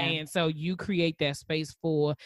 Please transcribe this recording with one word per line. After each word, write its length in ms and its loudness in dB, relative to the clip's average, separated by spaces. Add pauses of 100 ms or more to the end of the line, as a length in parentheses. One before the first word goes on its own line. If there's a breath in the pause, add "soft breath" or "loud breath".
And 220 0
so 200 0
you 280 -2
create 440 0
that 180 0
space 460 -6
for 320 2 (120 loud breath)